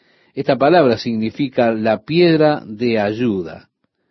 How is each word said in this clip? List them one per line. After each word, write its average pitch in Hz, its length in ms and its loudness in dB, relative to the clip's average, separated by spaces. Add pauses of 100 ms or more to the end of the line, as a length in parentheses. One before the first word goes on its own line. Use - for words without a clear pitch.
(340)
esta 139 220 -2
palabra 139 420 4
significa 117 720 -2
la 110 320 -2
piedra 156 640 2
de 113 320 -2
ayuda. 104 720 -4 (420)